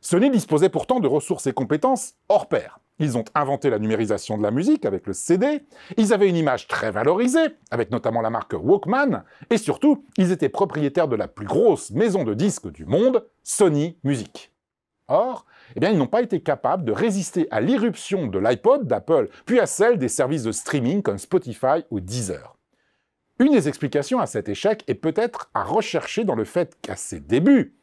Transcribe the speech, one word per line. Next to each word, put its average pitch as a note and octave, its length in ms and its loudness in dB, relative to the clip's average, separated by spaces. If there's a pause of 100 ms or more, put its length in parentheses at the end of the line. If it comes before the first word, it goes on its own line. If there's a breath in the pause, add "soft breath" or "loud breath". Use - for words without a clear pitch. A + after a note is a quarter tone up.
Sony G3+ 300 2
disposait F3+ 400 2
pourtant - 280 -2
de F#3+ 80 0
ressources C#3+ 400 0
et C3+ 60 -2
compétences D3+ 640 -2 (160)
hors G3+ 180 2
pair. - 320 -4 (180)
Ils C3+ 200 0
ont A2+ 60 -4 (100)
inventé C#3+ 340 0
la A2 100 0
numérisation G#2+ 600 -2
de G#2 40 -2
la G#2 80 2
musique F#3 360 0
avec G3 200 -4
le G3 60 -6
C - 240 0
D, C#4+ 300 0 (320 loud breath)
ils A3 160 4
avaient G3 160 4
une F3 60 0
image D3 320 0
très - 220 -4
valorisée, A3+ 580 2 (220)
avec A#2 200 -2
notamment A#2 320 -2
la A2 80 -2
marque A2+ 280 -6
Walkman, G3 680 0 (260 loud breath)
et A3+ 80 2
surtout, C#4 480 0 (100)
ils F#3 160 2
étaient E3+ 160 0
propriétaires D#3 580 0
de B2+ 80 -2
la G2 140 -4
plus - 180 -14
grosse - 440 2
maison F3+ 340 0
de A2 80 -2
disques B2+ 380 -2
du D#2+ 160 -18
monde, G#3+ 420 2 (140)
Sony E3 600 0
Music. C3+ 500 -6 (540)
Or, A3+ 360 0 (320 soft breath)
eh - 40 -4
bien, F3+ 100 2
ils G3+ 80 4
n'ont C#3+ 80 2
pas A#3 160 0
été A#3 180 -2
capables D3 460 -2
de A2 60 0
résister F#3 580 -2
à - 100 0
l'irruption G3 640 -2
de G2 120 -4
l'iPod C#3+ 480 2
d'Apple, A#2 420 0 (160 loud breath)
puis A#3+ 160 2
à F#3 60 2
celle A3 320 2
des B2+ 100 0
services C3 360 -2
de A2+ 80 -2
streaming C3+ 500 -2
comme G2+ 160 -2
Spotify D3 720 -2
ou G#2 100 -4
Deezer. F#2 540 -8 (840)
Une C#4 140 4
des G3+ 160 4
explications D3 500 -2
à F#3+ 80 0
cet - 220 -6
échec G3 400 -2
est - 60 0
peut-être G#3+ 580 -4
à - 100 -4
rechercher E3+ 600 -2
dans F3 100 0
le A2 120 -2
fait - 340 -4
qu'à G2 160 -10
ses - 240 -12
débuts F#3 640 4